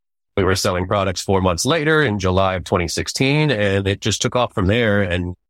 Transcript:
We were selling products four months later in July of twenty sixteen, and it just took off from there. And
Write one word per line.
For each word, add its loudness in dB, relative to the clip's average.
We 0
were 2
selling -2
products -2
four 0
months 0
later 2
in 0
July 0
of -6
twenty -2
sixteen, 0
and 0
it -2
just -2
took 0
off 0
from 0
there. 2
And -4